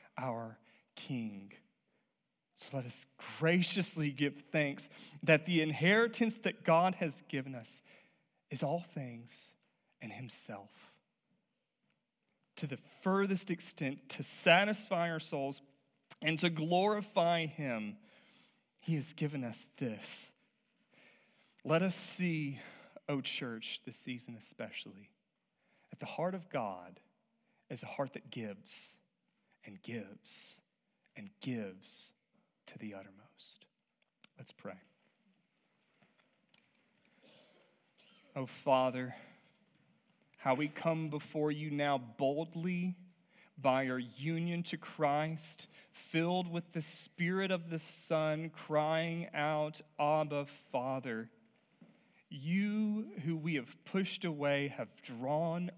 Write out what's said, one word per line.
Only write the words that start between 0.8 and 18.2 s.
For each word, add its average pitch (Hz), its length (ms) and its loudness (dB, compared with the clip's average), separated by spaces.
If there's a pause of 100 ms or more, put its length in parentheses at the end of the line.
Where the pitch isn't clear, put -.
King. 101 580 -6 (1000)
So - 220 -8
let 123 100 -4
us - 180 -2 (340)
graciously 165 680 4
give 143 420 0
thanks 143 380 0 (320)
that 156 240 6
the 175 160 4
inheritance 214 760 4
that - 240 -2
God 175 320 6
has 165 340 -2
given 135 240 -4
us - 300 -8 (680)
is 139 140 -2
all 160 180 0
things 120 720 -10 (480)
and 110 100 -10
himself. 110 800 -10 (1600)
To - 100 -6
the 131 120 -4
furthest 196 720 0
extent, - 580 -2
to - 140 -6
satisfy 180 880 4
our 160 80 -2
souls 139 420 -4 (600)
and 156 160 2
to 175 100 4
glorify 175 960 4
him, 117 520 -4 (840)